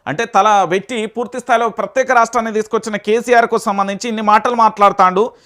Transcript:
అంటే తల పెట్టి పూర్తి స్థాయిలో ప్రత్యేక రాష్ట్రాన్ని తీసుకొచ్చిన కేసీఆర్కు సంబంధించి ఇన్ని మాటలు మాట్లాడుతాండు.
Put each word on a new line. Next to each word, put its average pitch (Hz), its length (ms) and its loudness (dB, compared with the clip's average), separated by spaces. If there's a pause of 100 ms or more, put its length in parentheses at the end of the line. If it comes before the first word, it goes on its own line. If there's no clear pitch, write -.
అంటే 156 180 -4
తల 202 400 2
పెట్టి 208 420 -4
పూర్తి 233 340 -10
స్థాయిలో 233 280 0
ప్రత్యేక 254 440 -4
రాష్ట్రాన్ని 226 400 0
తీసుకొచ్చిన 214 440 -4
కేసీఆర్కు 233 640 0
సంబంధించి 196 500 -4
ఇన్ని 220 140 -6
మాటలు 214 320 2
మాట్లాడుతాండు. 196 800 2 (140)